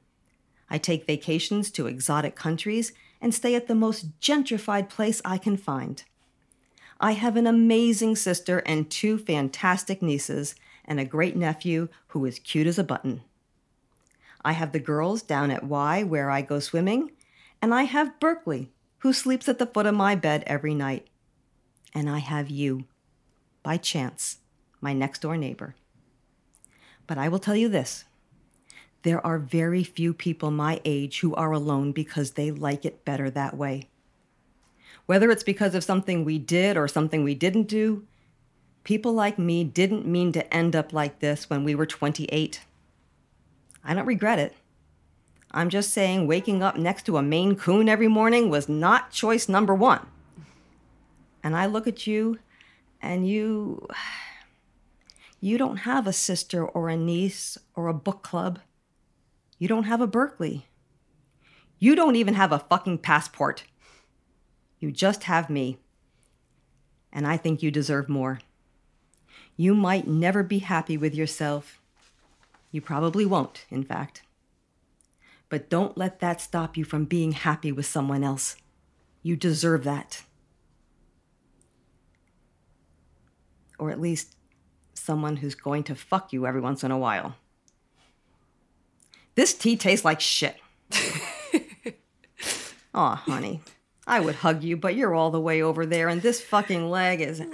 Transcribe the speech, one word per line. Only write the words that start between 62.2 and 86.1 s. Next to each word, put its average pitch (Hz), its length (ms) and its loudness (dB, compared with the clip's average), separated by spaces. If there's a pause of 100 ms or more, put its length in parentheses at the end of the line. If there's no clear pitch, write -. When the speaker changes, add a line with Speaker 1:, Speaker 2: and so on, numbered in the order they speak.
Speaker 1:
have 196 200 4
a 143 60 2
fucking 175 400 0
passport. - 680 0 (1160)
You 151 100 -4
just 196 340 0
have 165 240 2
me. 131 300 -2 (1300)
And 143 160 -4
I 160 120 2
think 160 240 0
you 156 80 0
deserve 143 380 -2
more. 131 320 -2 (1160)
You 185 180 4
might 196 320 2
never 175 360 2
be 196 160 0
happy 165 400 -2
with 147 160 0
yourself. 151 640 -4 (880)
You 151 120 -8
probably 165 420 0
won't, 185 460 0
in 135 120 -4
fact. 135 400 -8 (1300)
But 147 160 -6
don't 185 260 0
let 185 220 -4
that 175 220 -2
stop - 360 -4
you 160 60 -2
from 151 220 -2
being 160 260 0
happy 151 400 -2
with 143 160 -4
someone 139 380 -2
else. 135 320 -4 (640)
You 165 140 -2
deserve 160 480 2
that. - 400 -6 (3500)
Or 151 140 -4
at - 80 -8
least 165 340 -4 (600)
someone 151 420 -4
who's 139 180 -8
going 147 300 -4
to 139 100 -6
fuck - 380 -4